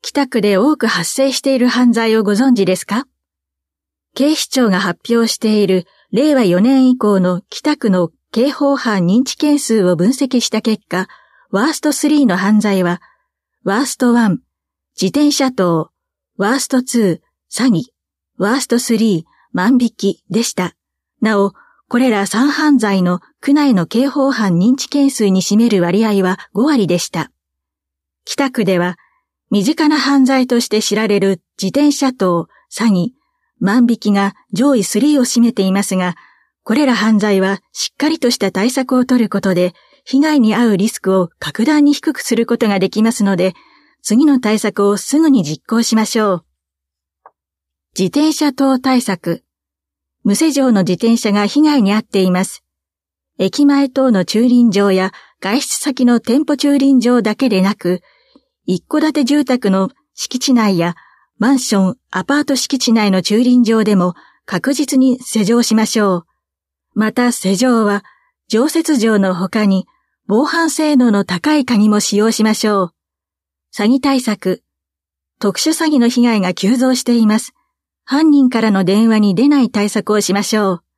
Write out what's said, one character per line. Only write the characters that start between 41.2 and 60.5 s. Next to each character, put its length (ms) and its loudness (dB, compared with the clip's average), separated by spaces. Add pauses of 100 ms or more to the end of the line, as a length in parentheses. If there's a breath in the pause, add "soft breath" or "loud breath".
格 260 -4
段 200 2
に 80 4
低 200 -2
く 80 -8
す 140 -4
る 120 0
こ 120 -2
と 100 0
が 100 0
で 120 0
き 120 -2
ま 100 2
す 100 -2
の 140 0
で、 180 -2 (480 soft breath)
次 240 2
の 140 4
対 180 0
策 300 -2
を 80 0
す 220 -2
ぐ 120 4
に 140 2
実 220 -8
行 160 0
し 120 -2
ま 100 2
し 160 -2
ょ 120 0
う。 120 -6 (1500)
自 100 -2
転 260 0
車 200 -2
盗 260 0
対 240 0
策。 420 -6 (800)
無 100 0
施 180 0
錠 200 2
の 100 2
自 120 0
転 220 0
車 160 -2
が 140 0
被 140 0
害 220 4
に 120 2
遭 40 0
っ 40 -2
て 200 -2
い 80 2
ま 140 0
す。 200 -14 (760)
駅 280 0
前 220 2
等 220 0
の 140 2
駐 240 0
輪 220 4
場 200 2
や 220 0 (280 loud breath)
外 200 -2
出 180 -8
先 280 -2
の 120 2
店 260 0
舗 120 -2
駐 220 0
輪 200 4
場 240 2
だ 120 -2
け 140 -2
で 140 0
な 120 0
く、 260 -4 (640 soft breath)
一 220 -4
戸 120 0
建 120 0
て 120 0
住 200 0
宅 260 0
の 200 0 (240)
敷 240 -10
地 160 0